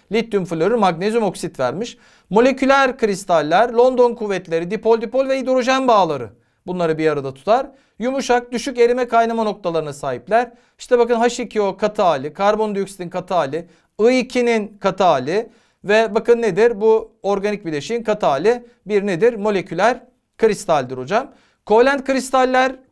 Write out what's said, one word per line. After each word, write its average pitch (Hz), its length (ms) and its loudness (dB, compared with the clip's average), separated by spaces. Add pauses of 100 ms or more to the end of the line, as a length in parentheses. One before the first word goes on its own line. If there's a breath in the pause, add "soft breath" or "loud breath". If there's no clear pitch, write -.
(120)
lityum 214 320 -2
florür, 170 300 0
magnezyum 208 500 0
oksit 175 360 -6
vermiş. 139 380 -6 (320 soft breath)
Moleküler 262 680 2
kristaller, 180 720 0
London 240 440 2
kuvvetleri, 180 560 -4
dipol 220 300 0
dipol 254 280 -2
ve 269 100 -2
hidrojen 262 500 0
bağları 156 420 0 (360)
bunları 170 320 -2
bir 156 120 2
arada 135 240 -4
tutar. 247 320 0 (320 soft breath)
Yumuşak, 240 540 -2
düşük 247 260 -4
erime 247 300 2
kaynama 226 360 0
noktalarına 170 480 -4
sahipler. 156 600 -2 (260 soft breath)
İşte 247 200 2
bakın 233 220 2
H 240 220 0
iki 214 200 -4
O 190 140 -2
katı 214 260 -2
hali, 147 300 0
karbondioksitin 196 760 -2
katı 180 240 -6
hali, 160 340 -2 (320 soft breath)
I 247 180 4
ikinin 240 600 -2
katı 190 260 0
hali 165 460 0 (340 soft breath)
ve 214 300 2
bakın 233 280 2
nedir? 214 380 2
Bu 220 320 2 (100)
organik 202 440 -2
bileşiğin 165 360 -6
katı 208 240 -2
hali 196 400 0 (200 soft breath)
bir 196 200 0
nedir? 208 280 2
Moleküler 202 680 -2 (380)
kristaldir 147 580 0
hocam. 180 360 -4 (340 soft breath)
Kovalent 262 380 2
kristaller 262 720 0 (160)